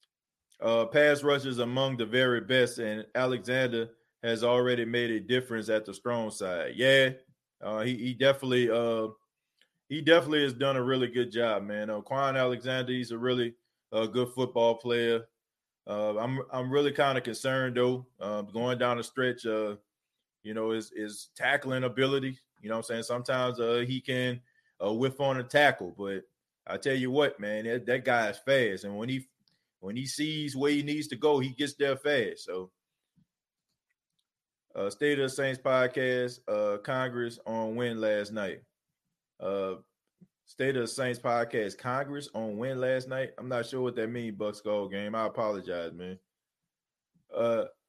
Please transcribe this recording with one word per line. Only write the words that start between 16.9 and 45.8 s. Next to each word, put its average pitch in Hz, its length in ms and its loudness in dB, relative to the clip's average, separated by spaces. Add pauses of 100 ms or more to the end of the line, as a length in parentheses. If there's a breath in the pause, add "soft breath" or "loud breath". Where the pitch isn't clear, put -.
kinda 139 280 2
concerned 127 560 -2
though. 127 300 2 (120)
Uh, 104 240 -4
going 117 360 -2
down 123 180 2
the 117 80 -4
stretch, 123 420 -2
uh, 107 300 -2 (680)
you 107 120 -10
know, 110 160 -2
his, 110 260 -2
his 107 400 -8
tackling 131 480 0
ability. 131 540 0 (220)
You 107 100 -8
know 113 60 0
what 113 140 -6
I'm 117 40 -2
saying? 117 100 -4
Sometimes, 123 560 -2
uh, 120 260 2
he 131 140 -4
can, 127 400 -2 (440)
uh, 101 80 2
whiff 131 280 0
on 135 160 2
a 127 80 -4
tackle, 127 520 4
but 98 260 -6 (440)
I 95 120 -4
tell 135 180 0
you 127 160 -2
what, 143 260 2
man, 107 280 -4
that, 120 200 -2
that 123 180 0
guy 117 260 4
is 101 80 -10
fast, 117 460 2
and 101 120 -8
when 110 120 -6
he, 131 200 -6 (500)
when 95 160 -10
he 131 120 -6
sees 151 500 -4
where 143 160 2
he 147 100 2
needs 147 260 -4
to 135 80 -8
go, 139 220 4
he 131 120 0
gets 143 240 -4
there 139 220 2
fast. 123 480 0
So 92 280 -8 (2000)
uh, 98 140 -2
State 147 280 2
of 135 120 2
the 131 40 -10
Saints 135 240 -2
podcast, 127 880 2
uh, 104 300 0
Congress 120 680 -4
on 113 300 -4
win 120 220 -2
last 104 320 0
night. 101 300 -6 (800)
Uh, 95 360 -2 (680)
State 135 320 -2
of 123 60 0
the 113 60 -2
Saints 123 300 -2
podcast, 120 600 0
Congress 139 560 -6
on 107 240 -6
win 131 200 -4
last 131 300 0
night. 131 300 -4
I'm 123 100 -10
not 120 160 -2
sure 127 160 -6
what 123 160 -2
that 113 140 -2
means, 117 260 -6
Bucks 104 240 -4
Gold 104 320 -2
Game. 104 220 -6
I 113 100 0
apologize, 92 720 -4